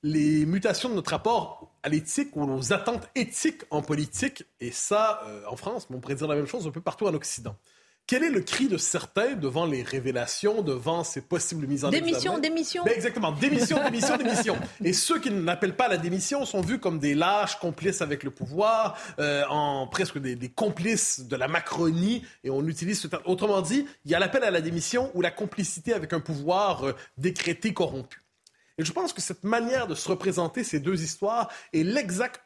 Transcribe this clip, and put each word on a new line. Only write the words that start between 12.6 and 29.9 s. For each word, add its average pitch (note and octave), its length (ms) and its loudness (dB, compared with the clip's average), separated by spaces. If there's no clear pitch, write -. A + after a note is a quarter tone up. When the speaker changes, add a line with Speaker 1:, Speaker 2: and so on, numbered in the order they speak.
Speaker 1:
Ben A#3 100 6
exactement, G#3+ 380 0
démission, C4+ 520 2
démission, C4 320 2
Speaker 2:
<laughs> - 0 -
Speaker 1:
démission. A3+ 400 2
Et F#3 120 4
ceux - 260 2
qui C4 100 -2
n'appellent F#3 460 0
pas B3+ 100 4
à - 20 4
la F#3 100 2
démission F#3+ 480 0
sont G3 160 -2
vus G#3 180 0
comme E3 200 0
des C#3+ 140 2
lâches F#3 440 2
complices F3 420 -2
avec C#3+ 220 -2
le C#3+ 80 -6
pouvoir, G3+ 680 2
euh, D3 320 2
en C#3+ 380 0
presque - 300 -2
des, B2+ 180 -4
des B2 120 -6
complices G3+ 800 0
de C3+ 80 -2
la B2+ 120 0
Macronie. E3+ 760 2
Et C3 60 -2
on C#3 160 0
utilise E3+ 320 -2
ce D#3+ 100 -6
terme. D3+ 180 -6
Autrement F#3+ 340 2
dit, A3+ 240 2
il C#3+ 40 -2
y E3+ 40 6
a E3+ 40 4
l'appel F3+ 240 2
à G#3+ 80 4
la E3+ 120 2
démission E3+ 500 0
ou F3+ 80 -2
la F3 100 4
complicité G3+ 640 -4
avec E3+ 220 -2
un D#3+ 60 0
pouvoir, D#3+ 680 2
euh, C3+ 80 0
décrété F3 560 0
corrompu. C3+ 480 -2
Et D#3+ 80 0
je D#3+ 60 -4
pense F4+ 200 -2
que - 80 -8
cette - 240 -6
manière A#3 420 2
de E3 80 -4